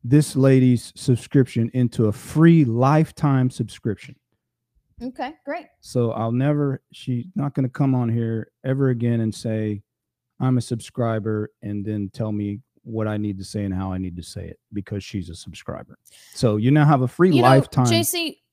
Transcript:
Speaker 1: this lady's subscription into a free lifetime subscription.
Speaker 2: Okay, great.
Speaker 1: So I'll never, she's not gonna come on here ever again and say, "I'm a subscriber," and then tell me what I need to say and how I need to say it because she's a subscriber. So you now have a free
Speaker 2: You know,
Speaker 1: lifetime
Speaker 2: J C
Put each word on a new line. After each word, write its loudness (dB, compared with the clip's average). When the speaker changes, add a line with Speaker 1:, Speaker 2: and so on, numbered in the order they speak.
Speaker 1:
this 2
lady's 4
subscription 0
into 0
a 2
free 4
lifetime 2
subscription. -8
Speaker 2:
Okay, -10
great. -10
Speaker 1:
So -2
I'll -6
never, -2
she's -8
not -6
gonna -2
come -2
on -2
here -4
ever 0
again -2
and -2
say, -6
"I'm 0
a 0
subscriber," -6
and -8
then -6
tell -6
me -6
what -6
I -4
need -6
to -12
say -8
and -4
how -6
I -6
need -8
to -12
say -14
it -18
because -10
she's -10
a -14
subscriber. -16
So 2
you 2
now 6
have 4
a 0
free 4
Speaker 2:
You 4
know, 6
Speaker 1:
lifetime 4
Speaker 2:
J 2
C -6